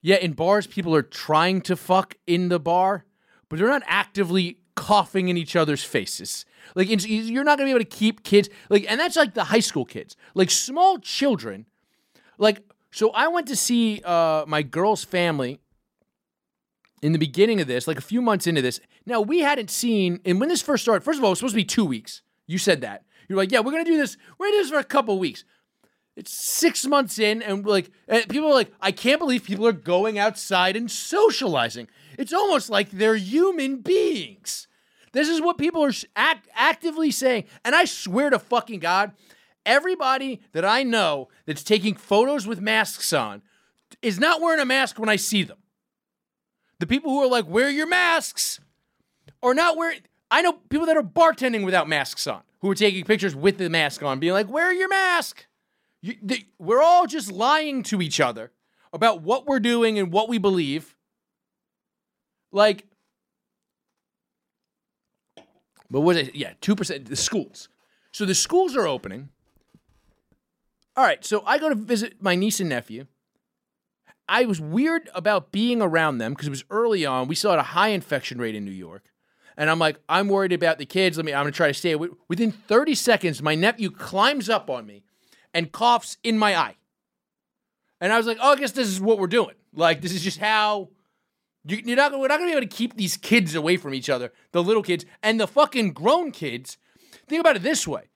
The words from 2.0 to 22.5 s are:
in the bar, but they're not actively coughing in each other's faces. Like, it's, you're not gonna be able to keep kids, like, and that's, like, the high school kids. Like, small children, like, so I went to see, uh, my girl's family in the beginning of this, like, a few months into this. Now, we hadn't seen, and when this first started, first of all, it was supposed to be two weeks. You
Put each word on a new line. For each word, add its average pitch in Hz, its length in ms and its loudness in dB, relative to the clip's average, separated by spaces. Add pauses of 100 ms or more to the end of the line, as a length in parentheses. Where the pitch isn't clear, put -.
in 175 220 0
the 175 120 0
bar, 180 440 0 (460)
but 156 100 -8
they're 202 80 4
not 277 180 0
actively 180 760 -2 (160)
coughing 196 520 2
in 180 80 0
each 170 220 -4
other's 147 260 2
faces. - 600 -6 (280)
Like, 185 160 0
it's, 214 160 0
you're 226 380 -2
not 294 140 4
gonna 277 100 0
be 269 40 2
able 254 80 4
to 214 60 0
keep - 380 -2
kids, 202 240 6 (220)
like, 202 200 4
and 220 100 0
that's, 339 180 -2
like, 277 160 2
the 196 120 -2
high 202 140 2
school 147 260 -2
kids. - 300 -16 (200)
Like, 185 160 4
small 359 480 2
children, 113 680 -2 (720)
like, 208 240 2 (300)
so 220 200 0
I 233 160 0
went 330 200 -2
to 262 80 -6
see, 226 500 0
uh, 165 420 0
my 156 140 -2
girl's 170 420 -2
family 151 560 -2 (1400)
in 151 100 0
the 165 80 2
beginning 180 420 2
of 147 60 -2
this, 127 200 -2
like, 160 100 -4
a - 40 -8
few 233 200 -4
months 220 260 0
into 160 140 0
this. 123 180 -2 (260)
Now, 226 160 -2
we 269 180 0
hadn't 285 320 0
seen, 196 540 0
and 185 140 2
when 277 100 0
this 349 120 0
first 285 220 0
started, 214 200 2
first 302 160 -2
of 262 40 -2
all, 214 60 4
it 190 40 2
was 170 60 -4
supposed 233 140 -4
to 214 40 0
be 208 80 2
two 220 200 0
weeks. 123 360 -8 (260)
You 170 100 -4